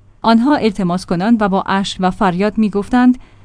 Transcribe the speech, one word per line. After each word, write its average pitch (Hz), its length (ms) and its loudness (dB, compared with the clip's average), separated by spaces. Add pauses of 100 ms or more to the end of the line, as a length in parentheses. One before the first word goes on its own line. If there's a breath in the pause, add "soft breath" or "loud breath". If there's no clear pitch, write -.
(220)
آنها 233 340 2
التماس 185 500 -2
کنند 208 360 0
و 202 80 0
با 190 120 0
اشک - 380 -4
و 185 120 0
فریاد 190 460 -2
می‌گفتند: 220 600 2 (280 loud breath)